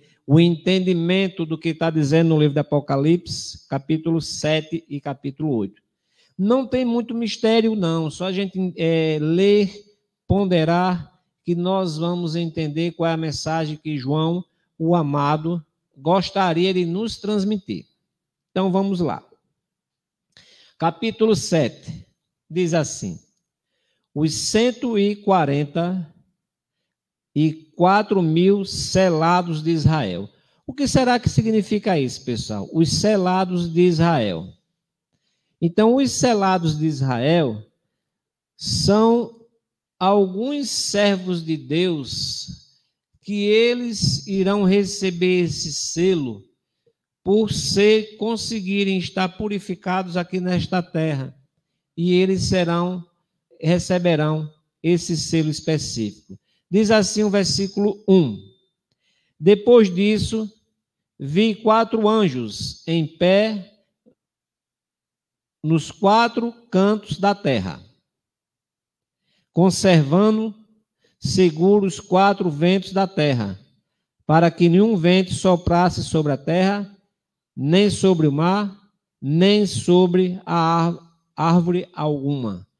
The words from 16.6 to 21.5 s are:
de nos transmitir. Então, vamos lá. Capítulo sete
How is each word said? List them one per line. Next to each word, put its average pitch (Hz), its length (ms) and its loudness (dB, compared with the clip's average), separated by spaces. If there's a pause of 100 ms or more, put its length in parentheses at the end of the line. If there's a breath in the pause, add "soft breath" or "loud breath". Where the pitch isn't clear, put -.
de 185 140 0
nos 196 320 -6
transmitir. 202 720 -4 (640)
Então, 190 200 -2
vamos 196 280 -2
lá. 135 280 -4 (1500 soft breath)
Capítulo 220 580 0
sete - 680 -2 (420)